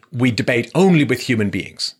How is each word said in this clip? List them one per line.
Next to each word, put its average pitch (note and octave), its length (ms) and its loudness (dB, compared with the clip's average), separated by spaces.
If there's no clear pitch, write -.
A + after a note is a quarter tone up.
we B2 180 0
debate A#2+ 440 -2
only E3+ 300 4
with B2 160 -2
human A2 280 -2
beings, - 520 -8